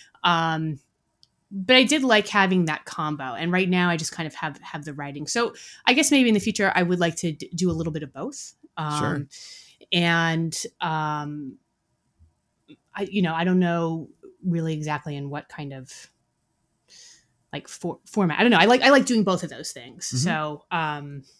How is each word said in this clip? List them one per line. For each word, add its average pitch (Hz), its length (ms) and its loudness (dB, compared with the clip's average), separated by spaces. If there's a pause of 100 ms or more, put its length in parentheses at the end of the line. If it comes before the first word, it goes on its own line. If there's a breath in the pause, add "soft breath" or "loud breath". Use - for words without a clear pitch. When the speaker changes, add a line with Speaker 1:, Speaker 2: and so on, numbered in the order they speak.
(220 loud breath)
Speaker 1:
Um, 160 560 0 (760)
but 196 240 2
I 262 60 10
did 269 220 2
like 226 240 4
having 190 380 4
that 151 180 -4
combo. 151 500 -6
And 165 160 -2
right 185 180 2
now 180 220 4
I 170 60 2
just 160 160 -6
kind 165 140 -6
of 147 100 -10
have, 151 240 -8
have 147 240 -12
the 151 100 -10
writing. 143 320 -10
So 240 280 -2 (320 loud breath)
I 254 80 8
guess 302 160 2
maybe 262 180 6
in 220 60 6
the 202 60 2
future, 202 340 0
I 180 80 2
would 180 180 0
like 165 160 0
to 170 160 -4
d-, - 220 -14
do 175 160 0
a - 20 0
little 160 200 -4
bit 151 120 -8
of 135 80 -14
both. 208 420 -12 (240)
Speaker 2:
Sure. 147 380 -2
Speaker 1:
Um, 147 120 -6 (640 loud breath)
and, 165 640 2 (240)
um, 151 760 -4 (1400)
I, 170 160 -8
you 202 120 0
know, 165 120 0
I 165 80 -2
don't 185 160 4
know 170 500 0 (380)
really 165 280 0
exactly 151 420 -6
in 143 120 -8
what 143 200 -10
kind 143 240 -12
of, - 380 -18 (1400 soft breath)
like, 143 140 -12
for-, - 400 -10
format. 180 320 0
I - 40 2
don't 240 100 6
know. 185 60 8
I 175 80 8
like, 247 160 6
I 254 80 6
like 277 160 6
doing 220 180 2
both 185 180 0
of 156 80 -8
those 127 220 -12
things. 123 340 -14
Speaker 2:
Mm-hmm. 131 120 -4
Speaker 1:
So, 151 520 -2
um, 147 540 -4 (160)